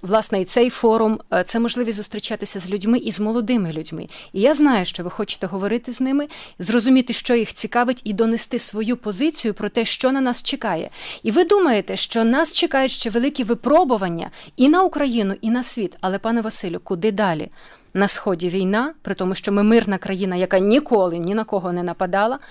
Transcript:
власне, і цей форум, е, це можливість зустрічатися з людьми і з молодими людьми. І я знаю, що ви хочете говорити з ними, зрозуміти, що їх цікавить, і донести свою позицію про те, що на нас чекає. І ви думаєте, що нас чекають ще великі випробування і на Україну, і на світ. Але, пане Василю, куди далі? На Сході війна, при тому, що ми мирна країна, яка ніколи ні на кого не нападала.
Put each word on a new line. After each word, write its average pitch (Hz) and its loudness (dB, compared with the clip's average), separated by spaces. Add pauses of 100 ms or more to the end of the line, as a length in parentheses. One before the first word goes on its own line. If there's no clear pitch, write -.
власне, 202 0
і 185 -2
цей 240 2
форум, 220 2 (120)
е, 185 2
це 226 0
можливість 233 -2
зустрічатися 208 -6
з 180 -6
людьми 208 2
і 220 -4
з 196 2
молодими 214 -2
людьми. 160 -10 (260)
І 190 -4
я 285 4
знаю, 269 4
що - -6
ви 175 -8
хочете - -6
говорити 202 -4
з - -2
ними, 277 0 (300)
зрозуміти, 240 2
що - 0
їх 226 0
цікавить, 240 0
і 214 -4
донести 226 0
свою 220 -2
позицію 220 -2
про 208 -6
те, 214 -2
що - 0
на 269 0
нас 247 -2
чекає. 202 -4 (320)
І 226 -2
ви 330 4
думаєте, 269 2
що - 0
нас 262 2
чекають 269 0
ще - -4
великі 240 0
випробування 226 0 (260)
і 262 6
на 359 6
Україну, 262 0
і 226 -2
на 247 0
світ. 208 -4
Але, 190 -2
пане 226 -2
Василю, 202 -4
куди 190 0
далі? 190 -2 (460)
На 196 4
Сході 180 0
війна, 196 0
при 196 -6
тому, 190 -2
що - -4
ми 202 4
мирна 214 4
країна, 185 -4
яка 185 2
ніколи 202 2
ні 175 -2
на 220 -2
кого 185 -4
не 175 -2
нападала. 190 -2 (120)